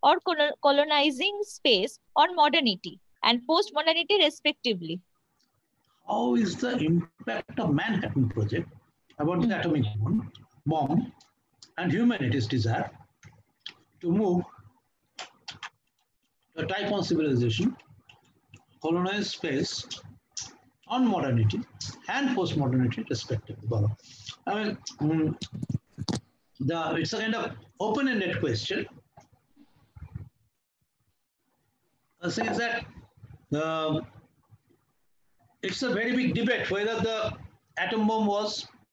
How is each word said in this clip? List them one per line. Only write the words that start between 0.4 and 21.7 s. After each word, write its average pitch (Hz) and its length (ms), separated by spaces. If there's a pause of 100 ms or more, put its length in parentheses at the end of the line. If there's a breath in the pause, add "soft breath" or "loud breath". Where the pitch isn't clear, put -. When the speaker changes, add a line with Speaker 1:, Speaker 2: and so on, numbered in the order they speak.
Speaker 1:
colonizing 294 800
space - 560 (180)
on 359 200
modernity 277 640 (240)
and 240 220
post-modernity 330 720
respectively? 214 840 (1080)
Speaker 2:
How 240 260
is 214 220
the 247 220
impact 170 840
of 170 120
Manhattan 156 560
Project 117 400 (500)
about 170 220
the 240 60
Speaker 1:
Hmm. 185 140
Speaker 2:
atomic 151 240 (140)
bomb, 170 340 (340)
bomb 151 460 (680)
and 160 140
humanity's 151 560
desire 117 420 (1080)
to 175 100
move 180 320 (2250)
a 160 100
type 196 240
one 196 140
civilization, 143 720 (1080)
colonize 185 480
space - 560 (1000)
on 247 180
modernity 139 540 (480)